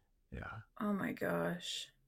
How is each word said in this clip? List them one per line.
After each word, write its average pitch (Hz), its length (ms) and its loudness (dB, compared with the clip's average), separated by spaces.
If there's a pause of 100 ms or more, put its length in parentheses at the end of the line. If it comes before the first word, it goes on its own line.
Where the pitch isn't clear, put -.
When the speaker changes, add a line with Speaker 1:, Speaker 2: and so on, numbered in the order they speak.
(340)
Speaker 1:
Yeah. 64 260 -6 (200)
Speaker 2:
Oh 208 140 4
my 180 180 2
gosh. - 760 0 (200)